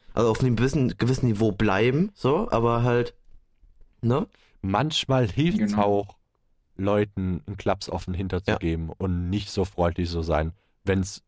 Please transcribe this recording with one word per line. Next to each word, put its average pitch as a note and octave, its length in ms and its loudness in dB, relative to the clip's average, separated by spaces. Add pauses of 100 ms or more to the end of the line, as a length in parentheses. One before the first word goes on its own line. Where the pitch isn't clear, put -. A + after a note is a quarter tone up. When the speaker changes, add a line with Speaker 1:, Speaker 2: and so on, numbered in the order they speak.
(120)
Speaker 1:
Also A2+ 180 2
auf A2 100 0
einem B2+ 160 2
gewissen, B2+ 420 0
gewissen B2 280 0
Niveau A2 260 2
bleiben, A2+ 600 2
so, D3+ 360 0
aber A#2 320 2
halt, A#2+ 320 0 (880)
ne? B2+ 240 2 (340)
Speaker 2:
Manchmal B2+ 680 0
hilft's C#3 460 0
Speaker 3:
Genau. G#2 100 2
Speaker 2:
auch, G2+ 340 0 (600)
Leuten G2 680 0
einen G2+ 100 -10
Klaps G2 320 -4
auf F2 160 -6
den F2+ 100 -6
Hintern F#2 300 -4
zu - 80 -2
Speaker 1:
Ja. A2 60 -2
Speaker 2:
geben E2 400 -4
und F2 320 -2
nicht G2+ 200 -2
so G2 140 0
freundlich F2 460 -2
zu E2+ 120 -4
sein, D#2+ 300 0 (320)
wenn's, F#2+ 440 0